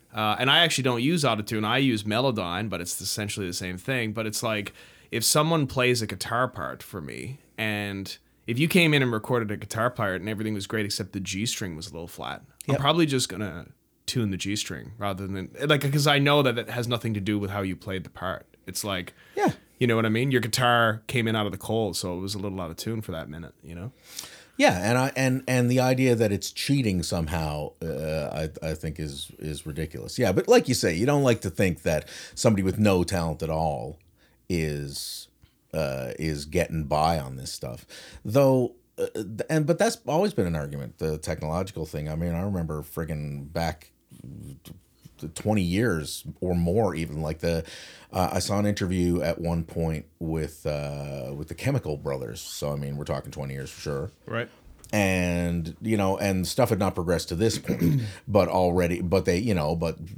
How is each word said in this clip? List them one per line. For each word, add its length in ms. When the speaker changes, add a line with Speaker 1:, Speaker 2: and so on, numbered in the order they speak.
Speaker 1:
uh, 240
and 140
I 80
actually 240
don't 180
use 220
autotune. 420
I 140
use 240
Melodyne, 680
but 120
it's 200
essentially 460
the 60
same 260
thing. 320
But 160
it's 160
like, 300
if 140
someone 420
plays 380
a 40
guitar 400
part 360
for 180
me, 380
and 580
if 140
you 80
came 260
in 80
and 100
recorded 380
a 80
guitar 320
part 320
and 80
everything 240
was 140
great 180
except 280
the 60
G 280
string 280
was 140
a 40
little 140
flat, 360
I'm 60
Speaker 2:
Yep. 60
Speaker 1:
probably 280
just 200
gonna 420
tune 200
the 60
G 180
string 420
rather 300
than, 220
like, 140
'cause 160
I 120
know 240
that 140
it 120
has 180
nothing 260
to 80
do 180
with 120
how 100
you 140
played 280
the 60
part. 360
It's 160
like, 300
Speaker 2:
Yeah. 160
Speaker 1:
you 80
know 80
what 100
I 40
mean? 220
Your 100
guitar 680
came 200
in 80
out 100
of 60
the 60
cold, 400
so 200
it 40
was 140
a 40
little 220
out 100
of 60
tune 240
for 120
that 160
minute, 240
you 120
know? 160
Speaker 2:
Yeah, 200
and 100
I, 180
and, 320
and 240
the 80
idea 340
that 180
it's 200
cheating 520
somehow, 680
uh, 640
I, 60
I 60
think 240
is, 400
is 260
ridiculous. 540
Yeah, 140
but 140
like 200
you 80
say, 180
you 140
don't 160
like 180
to 80
think 320
that 260
somebody 260
with 160
no 260
talent 380
at 80
all 480
is, 800
uh, 460
is 260
getting 380
by 340
on 200
this 140
stuff. 360
Though, 520
uh, 160
th-, 340
and, 160
but 140
that's 260
always 280
been 140
an 80
argument, 440
the 180
technological 680
thing. 220
I 60
mean, 200
I 80
remember 400
friggin' 680
back 400
t-, 720
twenty 260
years 600
or 160
more 400
even, 260
like, 180
the, 240
uh, 220
I 60
saw 200
an 60
interview 560
at 180
one 240
point 420
with, 460
uh, 680
with 120
the 80
Chemical 400
Brothers. 460
So, 320
I 20
mean, 220
we're 80
talking 260
twenty 220
years 160
for 120
sure. 300
Speaker 1:
Right. 240
Speaker 2:
And, 880
you 140
know, 220
and 280
stuff 240
had 100
not 160
progressed 340
to 60
this 220
point, 440
<clears throat> 120
but 220
already, 520
but 220
they, 140
you 160
know, 220
but 280